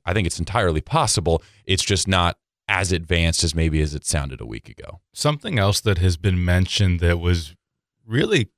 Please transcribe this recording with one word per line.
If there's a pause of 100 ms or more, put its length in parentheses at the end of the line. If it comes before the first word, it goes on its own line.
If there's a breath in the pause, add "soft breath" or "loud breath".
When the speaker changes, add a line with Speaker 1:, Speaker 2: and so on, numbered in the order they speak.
Speaker 1:
I
think
it's
entirely
possible. (240 soft breath)
It's
just
not (320)
as
advanced
as
maybe
as
it
sounded
a
week
ago. (140)
Speaker 2:
Something
else
that
has
been
mentioned
that
was (500)
really